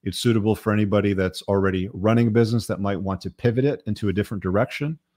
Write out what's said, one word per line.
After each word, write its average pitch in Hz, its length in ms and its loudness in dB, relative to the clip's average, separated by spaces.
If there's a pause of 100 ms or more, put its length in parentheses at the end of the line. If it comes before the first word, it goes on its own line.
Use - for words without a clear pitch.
It's 95 160 -6
suitable 110 380 2
for - 160 -2
anybody 104 400 2
that's 92 300 -2
already 95 500 0
running 113 360 2
a 107 40 0
business 113 360 2
that 95 120 -4
might 98 200 -4
want 95 200 -4
to 92 100 -10
pivot 123 340 -2
it 143 220 -2
into 107 220 -4
a 95 40 0
different 101 300 -4
direction. 127 560 -2 (180)